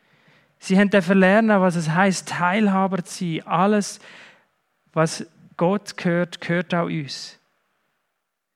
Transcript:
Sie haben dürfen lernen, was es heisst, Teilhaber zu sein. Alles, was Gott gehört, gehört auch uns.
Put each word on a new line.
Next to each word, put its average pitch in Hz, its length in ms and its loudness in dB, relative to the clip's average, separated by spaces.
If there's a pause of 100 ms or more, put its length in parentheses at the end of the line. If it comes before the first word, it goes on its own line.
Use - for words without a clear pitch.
(580)
Sie 190 220 0
haben 202 100 4
dürfen 190 300 4
lernen, 208 420 4
was 180 140 2
es 160 140 -2
heisst, 180 400 0
Teilhaber 190 760 0
zu - 220 -10
sein. 165 220 -6
Alles, 202 520 0 (920)
was 160 320 -2 (320)
Gott 196 400 -2
gehört, 175 420 -4
gehört 170 340 -4
auch 170 120 -2
uns. 160 520 -10 (1200)